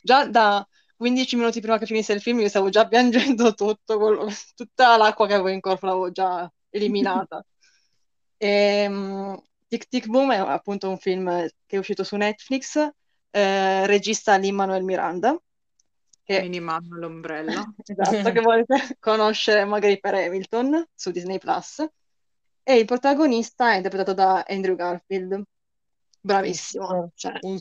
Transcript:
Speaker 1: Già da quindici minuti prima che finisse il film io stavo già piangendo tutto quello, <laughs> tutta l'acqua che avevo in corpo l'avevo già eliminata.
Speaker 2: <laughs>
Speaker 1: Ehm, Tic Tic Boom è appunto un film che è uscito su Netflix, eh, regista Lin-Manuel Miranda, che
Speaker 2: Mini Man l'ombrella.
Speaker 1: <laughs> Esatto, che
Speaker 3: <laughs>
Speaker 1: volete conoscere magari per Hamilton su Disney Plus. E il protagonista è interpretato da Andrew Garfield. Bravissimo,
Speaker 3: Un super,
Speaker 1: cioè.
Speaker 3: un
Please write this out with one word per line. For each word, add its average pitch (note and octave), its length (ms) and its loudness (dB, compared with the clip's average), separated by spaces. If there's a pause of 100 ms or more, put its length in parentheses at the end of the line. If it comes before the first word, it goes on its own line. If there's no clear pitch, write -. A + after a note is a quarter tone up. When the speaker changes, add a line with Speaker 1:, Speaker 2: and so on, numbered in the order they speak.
Speaker 1:
Già C4+ 240 4
da G#3 400 2 (300)
quindici B3 400 0
minuti A#3 240 0
prima G#3+ 180 0
che A3 80 -4
finisse A3 260 -2
il G3+ 80 0
film A#3+ 200 0
io G3+ 80 2
stavo G3 220 0
già G#3+ 180 4
piangendo A#3+ 640 4
tutto G#3+ 440 -2
quello, G#3+ 280 2
<laughs> - 300 -12
tutta A#3+ 400 4
l'acqua G#3+ 300 4
che G3+ 80 0
avevo F#3+ 160 2
in F#3+ 100 -4
corpo F#3+ 260 -2
l'avevo F#3 240 -2
già F3+ 400 -4 (200)
eliminata. G3 720 -2
Speaker 2:
<laughs> - 920 -20
Speaker 1:
Ehm, G3+ 1040 0 (280)
Tic A#3 200 -6
Tic B3 180 -4
Boom C4 260 2
è A3+ 60 2
appunto F#3+ 520 -4
un F#3 80 -6
film F#3 480 -2 (200)
che - 100 -8
è - 20 0
uscito G3 260 -6
su G#3 120 -8
Netflix, G#3+ 600 -4 (540)
eh, F#3+ 560 2
regista G#3 500 2
Lin-Manuel F#3+ 460 0
Miranda, F#3 580 -2 (840)
che G3 200 -2
Speaker 2:
Mini F3+ 180 -8
Man E3+ 280 -6
l'ombrella. E3 720 -10 (140)
Speaker 1:
<laughs> - 100 -20
Esatto, G3+ 460 0
che A3+ 80 2
Speaker 3:
<laughs> - 20 -2
Speaker 1:
volete A#3 560 2
conoscere G#3+ 640 2
magari G3+ 360 2
per G3+ 140 -2
Hamilton G#3 680 -2 (100)
su - 160 -8
Disney F3+ 280 -6
Plus. - 480 -6 (800)
E C4 120 4
il A3+ 80 4
protagonista B3 880 0
è G3+ 40 2
interpretato F#3+ 380 -2
da F#3+ 340 2
Andrew F#3+ 260 -2
Garfield. F#3 680 -6 (800)
Bravissimo, F#3+ 640 -4
Speaker 3:
Un F#3 100 -6
super, F3 180 -6
Speaker 1:
cioè. - 280 -12
Speaker 3:
un F#3+ 180 -8